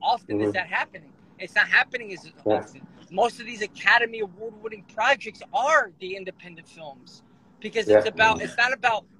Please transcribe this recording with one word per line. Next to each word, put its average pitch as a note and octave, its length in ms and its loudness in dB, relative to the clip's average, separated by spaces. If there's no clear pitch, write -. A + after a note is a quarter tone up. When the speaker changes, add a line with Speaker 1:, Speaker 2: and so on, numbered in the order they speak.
Speaker 1:
often G#3 380 -2
is G#3+ 80 2
Speaker 2:
Mm-hmm. G3+ 40 -2
Speaker 1:
that F#3 140 -2
happening? F3+ 460 -6
It's F#3 160 -14
not G3 140 2
happening A#3+ 440 0
as F3 120 -16
Speaker 2:
Yeah. G#2+ 340 -2
Speaker 1:
often. - 280 -12
Most A3 280 0
of A3+ 80 -14
these A3+ 160 -10
Academy A3+ 580 2
Award-winning G#3+ 640 -10
projects A3+ 480 -2
are B3+ 480 2
the F#3 160 -10
independent F3+ 500 -16
films C#3+ 560 -20
because - 260 -4
Speaker 2:
Yeah. G#2+ 120 8
Speaker 1:
it's A3 100 4
about, A3 340 2
it's - 140 -10
not B3 160 2
about A#3 320 0